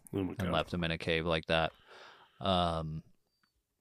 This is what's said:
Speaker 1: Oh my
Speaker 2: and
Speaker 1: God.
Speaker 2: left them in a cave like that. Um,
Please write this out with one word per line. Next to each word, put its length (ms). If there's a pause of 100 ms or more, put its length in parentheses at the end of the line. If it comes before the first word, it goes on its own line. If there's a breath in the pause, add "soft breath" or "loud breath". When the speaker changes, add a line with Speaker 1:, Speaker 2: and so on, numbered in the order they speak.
(120)
Speaker 1:
Oh 100
my 160
Speaker 2:
and 0
Speaker 1:
God. 140
Speaker 2:
left 180
them 140
in 60
a 80
cave 280
like 200
that. 260 (680 loud breath)
Um, 600 (800)